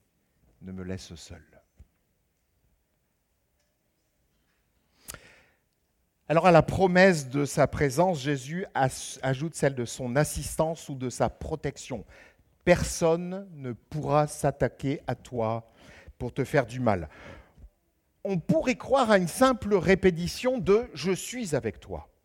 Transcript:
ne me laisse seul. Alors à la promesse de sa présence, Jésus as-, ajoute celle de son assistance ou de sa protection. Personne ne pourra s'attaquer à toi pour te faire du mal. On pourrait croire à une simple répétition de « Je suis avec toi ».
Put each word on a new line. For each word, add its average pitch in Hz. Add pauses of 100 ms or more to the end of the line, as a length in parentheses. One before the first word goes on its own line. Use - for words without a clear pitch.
(600)
ne 92
me 92
laisse 92
seul. 82 (4000)
Alors 165
à 180
la 156
promesse 180
de 143
sa 135
présence, 151
Jésus 143
as-, -
ajoute 135
celle 135
de 120
son 123
assistance 156
ou 143
de 127
sa 113
protection. - (600)
Personne 180
ne 131
pourra 147
s'attaquer 139
à 123
toi 113 (460)
pour 123
te 139
faire 135
du 120
mal. 98 (1120)
On 196
pourrait -
croire 240
à 196
une 175
simple 226
répétition 180
de « 214
Je 156
suis 185
avec 113
toi ». 82 (160)